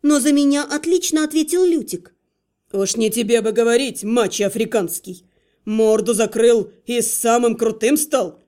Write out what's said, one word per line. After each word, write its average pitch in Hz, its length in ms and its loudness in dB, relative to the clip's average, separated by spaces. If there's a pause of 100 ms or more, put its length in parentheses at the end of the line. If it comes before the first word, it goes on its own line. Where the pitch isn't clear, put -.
Но 294 180 4
за 294 140 2
меня 285 300 2
отлично 311 600 -2
ответил 311 420 0
Лютик. 294 480 -4 (600)
«Уж 196 220 -2
не 220 140 0
тебе 226 320 0
бы 214 100 -2
говорить, 233 520 0
мачо 214 420 0
африканский. 220 800 -4 (400)
Морду 220 480 2
закрыл 226 580 2 (140)
и 240 160 -2
самым 233 540 0
крутым 226 420 0
стал. 247 500 -2